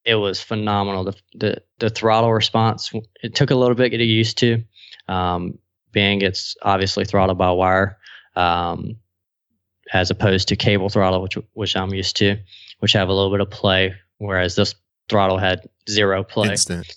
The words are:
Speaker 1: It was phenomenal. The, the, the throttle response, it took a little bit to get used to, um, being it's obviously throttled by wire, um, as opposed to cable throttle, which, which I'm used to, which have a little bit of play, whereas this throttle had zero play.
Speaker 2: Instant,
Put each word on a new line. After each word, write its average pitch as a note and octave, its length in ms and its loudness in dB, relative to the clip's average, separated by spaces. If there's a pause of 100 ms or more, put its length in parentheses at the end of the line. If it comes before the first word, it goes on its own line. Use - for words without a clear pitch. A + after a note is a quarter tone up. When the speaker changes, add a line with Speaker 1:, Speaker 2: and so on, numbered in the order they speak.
Speaker 1:
It A#2 100 2
was G2+ 260 -2
phenomenal. G2+ 640 -2
The, F#2+ 100 -6 (200)
the, - 280 -4 (160)
the A2+ 100 0
throttle A2+ 440 2
response, A2 580 0 (320)
it A2+ 120 -8
took C#3+ 160 2
a C#3 40 4
little B2 200 4
bit B2 140 2
to B2 80 -4
get A#2 60 2
used A2+ 360 2
to, A#2 240 2 (440)
um, F2+ 500 -2 (340)
being G2+ 300 2
it's - 400 -2
obviously G2 440 0
throttled F#2+ 320 2
by F2+ 140 2
wire, F#2 460 2 (380)
um, F2 600 -2 (1000)
as F#2 180 0
opposed F#2+ 380 0
to G2+ 60 0
cable G2+ 340 0
throttle, F#2 320 2
which, F#2+ 160 -8 (160)
which G2+ 220 -4
I'm F#2+ 180 -4
used F#2+ 240 -4
to, G2+ 200 0 (420)
which G#2 140 0
have F#2+ 160 2
a G2 40 2
little G2 180 2
bit G2+ 100 0
of F#2+ 80 -2
play, F#2+ 460 0 (220)
whereas F#2 380 -2
this G2+ 200 0 (340)
throttle F#2+ 280 2
had F#2 240 0 (280)
zero G2 340 2
play. G#2+ 260 -2
Speaker 2:
Instant, F2+ 480 -4